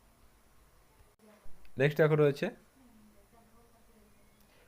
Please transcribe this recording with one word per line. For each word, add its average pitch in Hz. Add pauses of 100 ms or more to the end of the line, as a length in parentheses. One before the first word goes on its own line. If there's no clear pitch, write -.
(1800)
নেক্সট 147
এখন 151
রয়েছে 143 (2250)